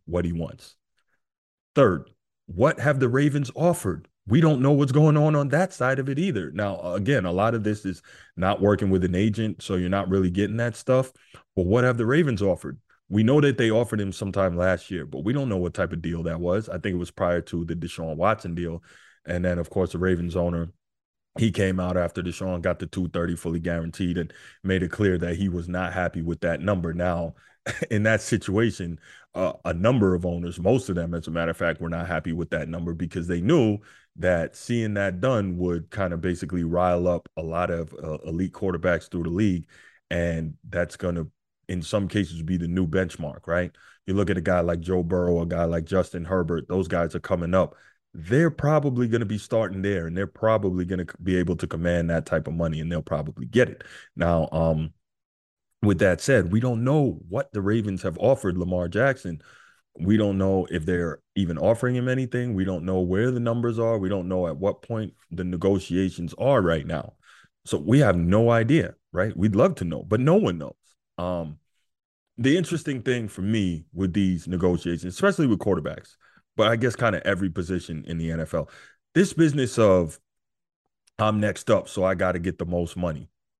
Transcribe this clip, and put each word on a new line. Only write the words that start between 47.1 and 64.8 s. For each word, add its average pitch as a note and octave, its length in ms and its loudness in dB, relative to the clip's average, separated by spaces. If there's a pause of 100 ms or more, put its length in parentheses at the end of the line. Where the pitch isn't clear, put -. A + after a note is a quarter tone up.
are E2+ 60 -6
coming F2 340 -2
up. F#2 220 2 (380)
They're B2 380 2
probably C#3+ 580 2
gonna A#2 160 2
be G#2+ 120 -2
starting G2+ 440 -2
there, F#2+ 260 0
and E2 80 -6
they're G2 120 -2
probably G2 580 0
gonna F2+ 180 -4
c-, - 180 -12
be F2+ 140 0
able F2 220 0
to E2+ 100 -4
command E2+ 420 0
that E2 160 0
type D#2+ 220 -2
of D#2 60 -6
money, E2 260 -2
and D#2 100 -4
they'll E2+ 120 -2
probably D2 460 -6
get A#2 200 4
it. - 160 -14 (320)
Now, E2 380 2
um, D#2+ 400 0 (880)
with G2+ 180 4
that F#2 220 4
said, F#2+ 320 2
we A2+ 80 4
don't A#2+ 240 -2
know C3 420 2
what G#2+ 240 -6
the G#2 100 -4
Ravens G2+ 420 0
have E2+ 160 -4
offered F2+ 380 2
Lamar F2+ 300 -2
Jackson. G2 540 -2 (580)
We G2 180 4
don't G2+ 200 2
know F#2+ 320 2
if E2 160 -4
they're E2+ 340 -2 (160)
even E2+ 220 -2
offering A2+ 380 2
him B2 120 -2
anything. B2+ 460 -2
We F#2+ 120 0
don't F2+ 200 -4
know F#2 140 0
where F#2+ 320 2
the B2 80 -2
numbers A#2 400 -2
are. A2+ 180 0
We F#2+ 120 -2
don't F#2 180 -4
know F2+ 200 0
at D2 100 -6
what F#2+ 240 -2